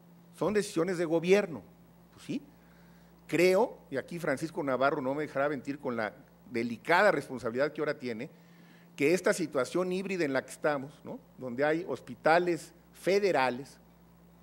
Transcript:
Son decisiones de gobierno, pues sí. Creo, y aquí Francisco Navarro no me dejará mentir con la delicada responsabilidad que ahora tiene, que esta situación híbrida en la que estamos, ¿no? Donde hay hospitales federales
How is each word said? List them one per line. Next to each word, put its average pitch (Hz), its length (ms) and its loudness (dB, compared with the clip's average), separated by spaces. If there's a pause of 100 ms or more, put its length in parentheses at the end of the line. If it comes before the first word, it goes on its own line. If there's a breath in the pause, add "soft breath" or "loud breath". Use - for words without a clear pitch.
(380)
Son 185 160 0
decisiones 185 440 -2
de 175 60 0
gobierno, 165 580 2 (500)
pues - 140 -20
sí. 139 160 -6 (840 loud breath)
Creo, 185 520 4 (120)
y 135 60 -6
aquí 170 220 -8
Francisco 160 440 -4
Navarro 139 380 2
no 131 140 -2
me 151 80 -4
dejará 143 260 -2
mentir 139 300 -6
con 123 180 -4
la 107 160 -4 (380)
delicada 123 600 2
responsabilidad 127 600 -2
que - 80 -8
ahora 143 180 -4
tiene, 123 300 -8 (680 loud breath)
que 147 180 4
esta 185 180 2
situación 170 600 -2
híbrida 185 320 -2
en 139 80 -2
la 131 120 0
que - 60 -18
estamos, 147 420 -4 (120)
¿no? 202 140 -12 (200)
Donde 127 260 -4
hay 160 240 0
hospitales 160 840 0 (200)
federales 143 880 0 (640)